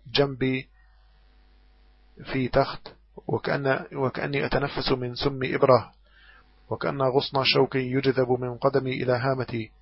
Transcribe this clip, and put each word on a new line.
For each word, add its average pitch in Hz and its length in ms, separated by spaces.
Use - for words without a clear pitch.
جنبي 131 560
في 131 160
تخت، - 400
وكأن، 139 680
وكأني 139 520
أتنفس 139 460
من 123 220
سم 139 300
إبرة، 131 480
وكأن 139 320
غصن 135 420
شوك 135 300
يجذب 131 560
من 123 260
قدمي 135 340
إلى 127 220
هامتي.'" 120 580